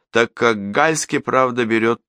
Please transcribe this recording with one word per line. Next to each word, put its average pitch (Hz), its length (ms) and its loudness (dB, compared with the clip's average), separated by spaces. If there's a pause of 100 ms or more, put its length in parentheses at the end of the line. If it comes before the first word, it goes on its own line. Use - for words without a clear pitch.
(120)
так 117 220 0
как 107 380 -2
Гальский, 151 500 0
правда, 123 440 0
берет 113 440 0